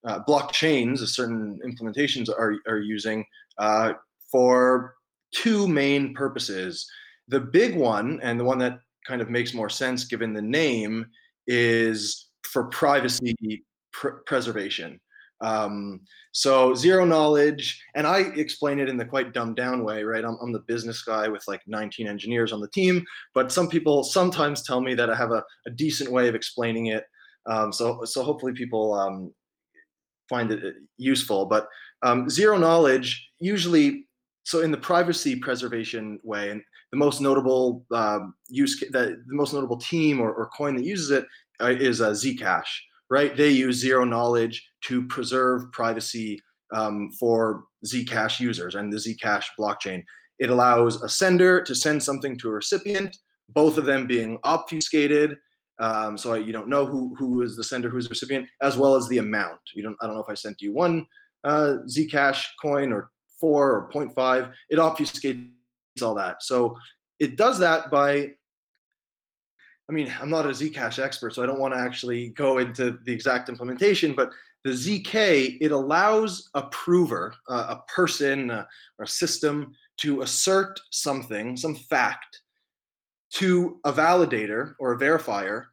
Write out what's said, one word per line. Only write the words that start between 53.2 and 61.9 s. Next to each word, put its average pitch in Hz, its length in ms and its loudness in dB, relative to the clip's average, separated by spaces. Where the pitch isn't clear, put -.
both 156 280 4
of 147 80 0
them 135 200 2
being 113 380 0
obfuscated. 151 920 2
Um, 107 380 -2
so 117 180 -4
you 110 180 -6
don't 110 160 -8
know 139 160 2
who, 127 320 -6
who 123 240 0
is 113 160 -4
the 117 60 -8
sender, 120 260 -4
who's 123 160 -4
the 120 40 -12
recipient, 131 380 -6
as 135 160 2
well 135 180 6
as 123 120 0
the 123 100 0
amount. 104 420 -2
You 101 100 -10
don't, 107 180 -10
I 113 40 -6
don't 110 100 -6
know 110 80 -8
if - 60 -10
I 104 60 -8
sent 104 260 -12
you 101 100 -6
one, 165 340 0
uh, 147 340 2
Zcash 139 560 0